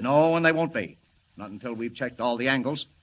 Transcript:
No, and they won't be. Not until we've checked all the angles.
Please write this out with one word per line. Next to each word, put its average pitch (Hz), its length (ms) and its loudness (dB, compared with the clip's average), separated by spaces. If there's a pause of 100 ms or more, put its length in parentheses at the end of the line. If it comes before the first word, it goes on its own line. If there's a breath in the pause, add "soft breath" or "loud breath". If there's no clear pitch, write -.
No, 147 340 4
and 165 100 2
they 160 60 8
won't 160 220 0
be. 104 240 -6 (400)
Not 101 140 -12
until 113 220 -10
we've 113 200 -6
checked 123 260 -8
all 120 160 0
the 120 120 -4
angles. 135 400 -2 (160)